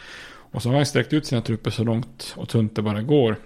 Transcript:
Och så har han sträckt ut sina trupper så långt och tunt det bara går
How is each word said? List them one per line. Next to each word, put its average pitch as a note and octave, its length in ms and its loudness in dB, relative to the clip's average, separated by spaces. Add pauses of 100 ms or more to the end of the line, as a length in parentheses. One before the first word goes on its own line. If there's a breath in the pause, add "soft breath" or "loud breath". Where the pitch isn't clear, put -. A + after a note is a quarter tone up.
(540 loud breath)
Och A#2+ 80 -4
så A#2+ 60 -2
har B2 80 4
han C#3+ 100 4
sträckt B2+ 260 0
ut D3+ 140 2
sina A#2+ 140 0
trupper A2 300 -2
så A2+ 140 -2
långt A2+ 520 -4
och - 120 -10
tunt A2 280 0
det A#2 60 0
bara G#2 200 -2
går A#2 420 4